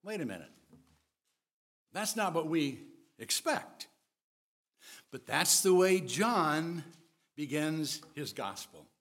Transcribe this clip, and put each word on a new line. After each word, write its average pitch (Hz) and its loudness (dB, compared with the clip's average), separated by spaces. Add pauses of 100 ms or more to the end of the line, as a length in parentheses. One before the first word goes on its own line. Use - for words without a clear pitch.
Wait 208 -8
a 135 -4
minute. 87 -10 (1400)
That's 214 -4
not 190 0
what 160 0
we 143 0 (340)
expect. - -4 (1300)
But - -16
that's 160 2
the 185 6
way 185 6
John 160 0 (540)
begins 151 -2 (140)
his 127 -8
gospel. 95 -10 (120)